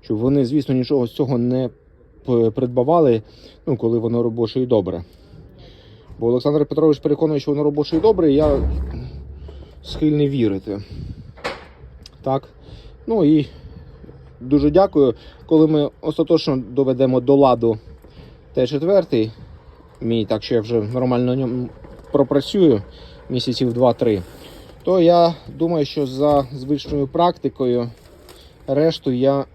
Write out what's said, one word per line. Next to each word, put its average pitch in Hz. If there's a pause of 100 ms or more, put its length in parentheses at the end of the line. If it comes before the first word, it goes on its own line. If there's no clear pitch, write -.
щоб 110
вони, 131
звісно, 135
нічого 127
з 113
цього 131
не 123 (560)
п-, 117
придбавали, 127 (440)
ну, 135
коли 117
воно 117
робоче 117
і 127
добре. 92 (1160)
Бо 117
Олександр 143
Петрович 156
переконує, 147
що 147
воно 143
робоче 147
і -
добре, 180
і 135
я 147 (1120)
схильний 147
вірити. 104 (1400)
Так. 135 (600)
Ну 208
і 147 (920)
дуже 143
дякую. 151 (300)
Коли 160
ми 151 (120)
остаточно 156
доведемо 127
до 131
ладу 120 (760)
Т 127
четвертий, 147 (680)
мій, 113
так 107
що 127
я 113
вже 113
нормально 123
на 127
ньому 123 (420)
пропрацюю 143 (480)
місяців 123
два-три, 117 (640)
то 185
я 170 (220)
думаю, 165
що 143
за 139
звичною 139
практикою 131 (800)
решту 147
я 135